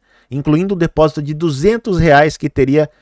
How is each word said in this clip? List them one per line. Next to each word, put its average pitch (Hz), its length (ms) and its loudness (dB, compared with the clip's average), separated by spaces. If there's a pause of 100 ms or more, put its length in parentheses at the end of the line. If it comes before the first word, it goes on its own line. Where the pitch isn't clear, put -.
(300)
incluindo 156 440 -2
um 180 40 -4
depósito 156 440 0
de 147 120 -8
duzentos 170 640 -2
reais 151 380 4
que 147 140 -6
teria 147 400 0 (100)